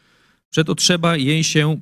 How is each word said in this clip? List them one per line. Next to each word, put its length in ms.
Przeto 260
trzeba 420
jej 260
się 380